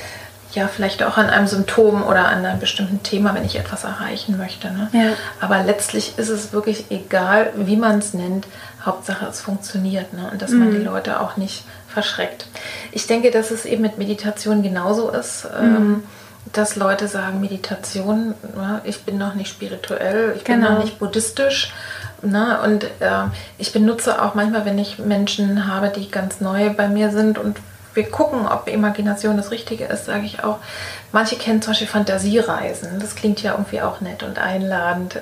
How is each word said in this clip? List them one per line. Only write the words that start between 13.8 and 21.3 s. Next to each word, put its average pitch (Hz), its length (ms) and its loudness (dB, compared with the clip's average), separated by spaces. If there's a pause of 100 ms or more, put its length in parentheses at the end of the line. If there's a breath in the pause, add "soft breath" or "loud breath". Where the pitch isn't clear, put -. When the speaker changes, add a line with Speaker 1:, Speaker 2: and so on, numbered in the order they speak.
Speaker 1:
mit 214 140 2
Meditation 208 640 0
genauso 196 480 0
ist, - 360 -6 (120)
ähm, 226 140 8 (160)
Speaker 2:
Mhm. 208 140 2 (500 loud breath)
Speaker 1:
dass 214 240 0
Leute 202 320 2
sagen, 190 320 -4
„Meditation, 202 920 -2 (220)
ja, 202 280 -4
ich 208 200 -8
bin 196 120 -4
noch 196 180 -4
nicht 196 160 -6
spirituell, 196 840 -2
ich - 80 -10
bin 240 160 2
Speaker 2:
Genau. 214 140 6
Speaker 1:
noch 214 100 4
nicht 214 140 -6
buddhistisch“, 269 760 0 (480 loud breath)